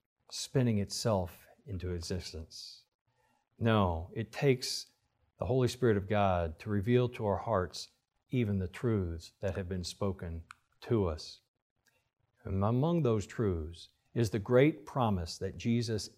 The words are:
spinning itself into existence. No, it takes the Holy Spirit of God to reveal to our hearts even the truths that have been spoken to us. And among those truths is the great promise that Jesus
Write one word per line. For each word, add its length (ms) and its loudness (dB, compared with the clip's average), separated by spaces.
spinning 480 0
itself 680 -2
into 240 -6
existence. 880 -8
No, 540 4
it 180 -6
takes 540 0
the 60 -2
Holy 200 2
Spirit 300 2
of 120 -2
God 520 2
to 100 -8
reveal 380 4
to 180 -4
our 100 2
hearts 520 -2
even 300 0
the 80 -2
truths 720 -2
that 160 -2
have 120 -6
been 140 -4
spoken 580 -6
to 260 2
us. 320 -8
And 180 -2
among 400 2
those 240 2
truths 600 -4
is 160 2
the 80 -2
great 480 4
promise 520 0
that 200 -6
Jesus 600 0